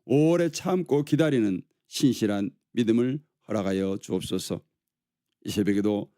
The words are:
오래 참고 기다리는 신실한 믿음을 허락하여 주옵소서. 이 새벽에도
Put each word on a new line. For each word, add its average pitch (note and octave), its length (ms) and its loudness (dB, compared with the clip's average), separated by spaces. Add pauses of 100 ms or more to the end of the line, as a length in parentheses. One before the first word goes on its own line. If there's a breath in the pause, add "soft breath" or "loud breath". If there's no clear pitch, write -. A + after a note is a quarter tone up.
오래 E3 460 2
참고 E3+ 520 -2
기다리는 C#3 600 2 (260)
신실한 G#2 640 0 (220)
믿음을 A#2+ 480 0 (280)
허락하여 G2 500 -2
주옵소서. - 640 -6 (840)
이 G#2 60 -10
새벽에도 G2+ 680 0